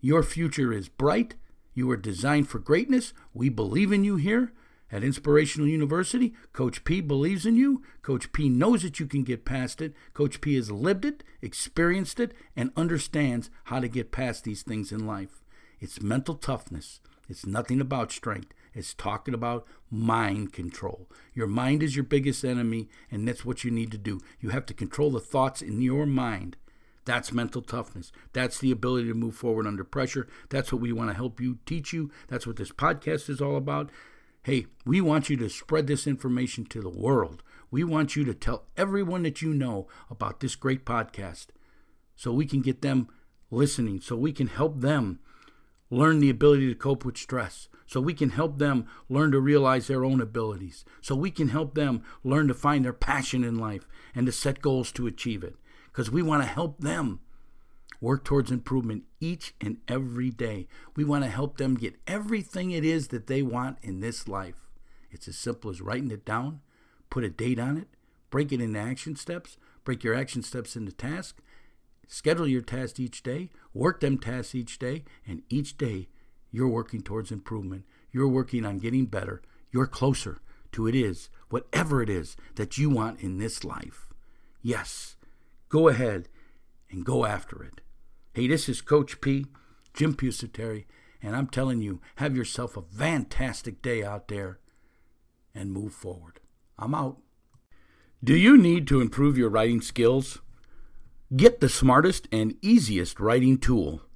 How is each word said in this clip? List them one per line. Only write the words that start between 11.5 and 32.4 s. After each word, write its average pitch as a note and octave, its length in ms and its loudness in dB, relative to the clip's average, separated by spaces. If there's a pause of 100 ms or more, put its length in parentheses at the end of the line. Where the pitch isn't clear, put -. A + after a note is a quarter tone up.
it, A#3+ 140 -2 (200)
and B2 220 -2
understands D3 720 0 (160)
how B2+ 160 -4
to B2+ 80 -2
get A#2 240 -4
past - 320 -4
these G#2+ 180 -8
things G#2+ 300 -6
in G#2+ 140 -6
life. G2 360 -10 (380)
It's - 220 -12
mental B2+ 320 0
toughness. - 680 -8 (260)
It's - 200 -12
nothing A#2+ 340 0
about C3 320 -2
strength. - 400 -8 (220)
It's - 180 -10
talking A2 400 -6
about A#2+ 340 -4 (240)
mind A2 640 0
control. - 560 -10 (240)
Your A2+ 140 -2
mind B2+ 360 2
is C#3+ 140 -2
your C#3 80 0
biggest C3+ 400 0
enemy, A#2 460 -2 (200)
and G#2+ 160 -4
that's A#2+ 200 -4
what A#2+ 180 -6
you B2 60 0
need A2+ 220 -2
to A2 60 -8
do. G2+ 220 -6 (200)
You G#2+ 100 -6
have C3 160 -4
to G2+ 80 -10
control C#3+ 360 0
the A#2+ 100 -2
thoughts C3 420 -2
in G#2+ 180 -4
your B2+ 240 2
mind. A#2 540 -2 (460)
That's A#2+ 280 -2
mental A#2+ 300 -2
toughness. A2 500 -10 (200)
That's B2+ 280 -2
the C3+ 100 2
ability B2 380 0
to A2+ 60 -2
move A#2 200 -2
forward A2 320 0
under G2+ 160 -4
pressure. B2+ 460 -4 (220)
That's C3+ 220 -2
what B2+ 80 0
we A#2 120 -2
want A2+ 180 -2
to F#2+ 60 -4
help A#2+ 240 -6
you, B2 260 -2
teach D#3 260 -6
you. D#3 200 -4 (160)
That's B2+ 180 -6